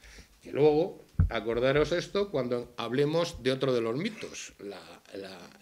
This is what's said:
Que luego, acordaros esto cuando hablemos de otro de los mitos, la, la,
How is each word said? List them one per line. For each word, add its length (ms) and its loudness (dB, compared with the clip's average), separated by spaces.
Que 100 -18
luego, 520 4
acordaros 600 2
esto 380 -2
cuando 480 -4
hablemos 680 0
de 80 2
otro 220 0
de 80 2
los 140 -2
mitos, 640 -8
la, 200 -12
la, 240 -12